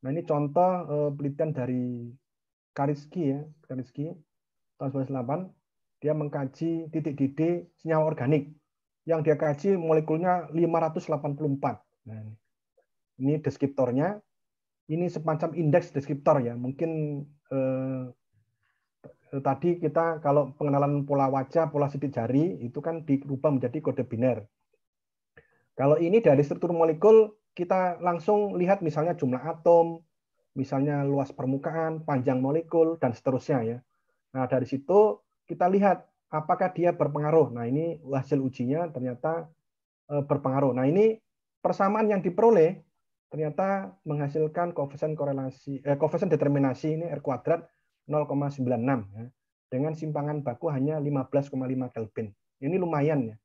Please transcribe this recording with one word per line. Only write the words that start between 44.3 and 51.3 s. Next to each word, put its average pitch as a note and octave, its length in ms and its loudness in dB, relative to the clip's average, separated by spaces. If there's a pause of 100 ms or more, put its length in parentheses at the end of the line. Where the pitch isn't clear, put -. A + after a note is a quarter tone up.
koefisien C#3+ 400 -4
korelasi, C#3 720 -6
eh, C#3 160 0
koefisien E3 320 0
determinasi C#3+ 640 0
ini E3+ 80 -6
R D3 160 -8
kuadrat D3 400 -2 (480)
nol D3+ 160 0
koma C#3+ 240 -2
sembilan B2+ 320 -2
enam B2 320 0
ya, A2 120 -14 (440)
dengan C3+ 240 -2
simpangan D3+ 480 -6
baku C#3 320 -4
hanya C#3 240 -2
lima D3 320 -4
belas C#3 160 0